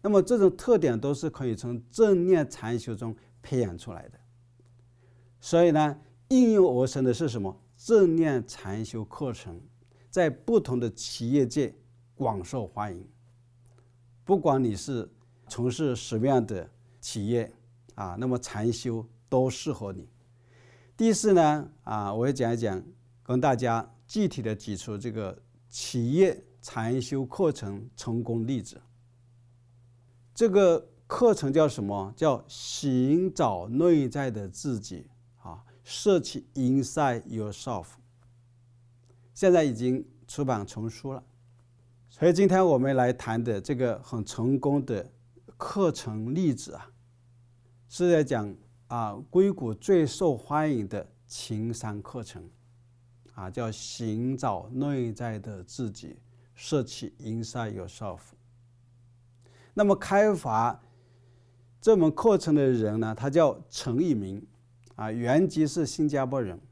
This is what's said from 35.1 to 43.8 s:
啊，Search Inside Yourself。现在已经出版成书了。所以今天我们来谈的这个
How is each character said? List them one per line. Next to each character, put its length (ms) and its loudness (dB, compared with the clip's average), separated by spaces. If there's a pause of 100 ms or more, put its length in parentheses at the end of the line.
啊， 220 -16 (220)
Search 580 0 (120)
Inside 680 0
Yourself。 640 -8 (1500)
现 200 4
在 100 6
已 100 0
经 320 -2 (220)
出 160 -6
版 220 0
成 240 -8
书 240 -12
了。 100 -14 (880)
所 180 0
以 60 6
今 140 4
天 180 6
我 120 6
们 180 2
来 160 4
谈 300 -4
的 180 -2
这 160 -4
个 260 -2